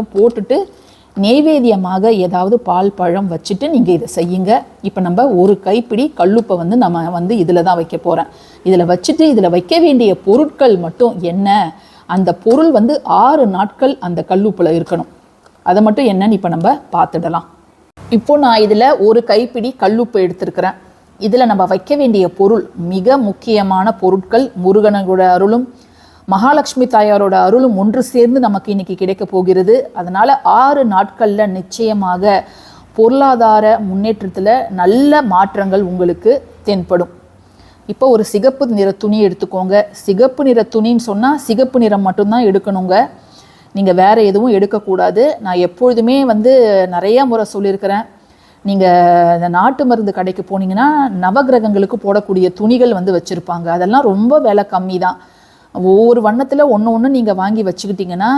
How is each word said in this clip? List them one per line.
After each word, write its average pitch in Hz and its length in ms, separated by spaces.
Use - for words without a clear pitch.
போட்டுட்டு, 233 420
நெய்வேத்தியமாக 220 880
ஏதாவது 190 500
பால், 190 340
பழம் 180 380
வச்சுட்டு 190 380
நீங்க 214 220
இதை 160 240
செய்யுங்க. 185 480
இப்ப 196 200
நம்ம 185 260
ஒரு 190 320
கைப்பிடி 233 580
கல்லுப்பை 202 400
வந்து 175 200
நம்ம 175 320
வந்து 180 260
இதுல 175 260
தான் 180 140
வைக்க 165 220
போறேன். - 280
இதுல 175 320
வச்சுட்டு, 311 240
இதுல 226 280
வைக்க 180 300
வேண்டிய 247 360
பொருட்கள் 240 640
மட்டும் 175 420
என்ன, 185 560
அந்த 180 280
பொருள் 285 380
வந்து 247 320
ஆறு 247 440
நாட்கள் 202 520
அந்த 175 280
கல்லுப்புல 180 580
இருக்கணும். 165 220
அதை 185 180
மட்டும் 214 260
என்னன்னு 196 240
இப்ப 190 180
நம்ம 175 300
பார்த்துடலாம். 170 520
இப்போ 233 280
நான் 247 220
இதுல 214 400
ஒரு 220 240
கைப்பிடி 233 560
கல்லுப்பு 220 340
எடுத்திருக்கிறேன். 180 600
இதுல 220 260
நம்ம 196 200
வைக்க 190 300
வேண்டிய 220 340
பொருள், 196 460
மிக 185 420
முக்கியமான 196 760
பொருட்கள், 190 580
முருகனோட 196 540
அருளும் 196 540
மகாலட்சுமி 254 560
தாயாரோட 208 480
அருளும் 202 440
ஒன்று 214 260
சேர்ந்து 247 360
நமக்கு 208 300
இன்னைக்கு 196 260
கிடைக்க 190 300
போகிறது. 190 680
அதனால 196 480
ஆறு 262 460
நாட்கள்ல 208 600
நிச்சயமாக 190 960
பொருளாதார 226 840
முன்னேற்றத்துல 202 880
நல்ல 233 520
மாற்றங்கள் 196 600
உங்களுக்கு 180 640
தென்படும். 180 440
இப்போ 233 200
ஒரு 226 160
சிகப்பு 262 440
நிற 202 240
துணி 208 340
எடுத்துக்கோங்க. 190 640
சிகப்பு 254 520
நிற 240 320
துணின்னு 226 200
சொன்னா 233 420
சிகப்பு 254 420
நிறம் 208 220
மட்டும்தான் 202 420
எடுக்கணுங்க. 196 640
நீங்க 196 200
வேற 202 300
எதுவும் 214 280
எடுக்கக்கூடாது. 202 880
நான் 185 160
எப்பொழுதுமே 240 720
வந்து 214 600
நிறைய 196 380
முறை 226 200
சொல்லியிருக்கிறேன். 196 580
நீங்க 196 220
இந்த 170 120
நாட்டு 220 380
மருந்து 220 280
கடைக்கு 185 300
போனீங்கன்னா 196 460
நவகிரகங்களுக்கு 214 720
போடக்கூடிய 196 500
துணிகள் 233 400
வந்து 185 220
வச்சிருப்பாங்க. 170 500
அதெல்லாம் 180 380
ரொம்ப 226 360
விலை 208 320
கம்மி 185 280
தான். 180 180
ஒவ்வொரு 214 480
வண்ணத்துல 262 400
ஒண்ணு 214 120
ஒண்ணு 226 220
நீங்க 240 240
வாங்கி 202 300
வச்சுக்கிட்டீங்கன்னா 185 760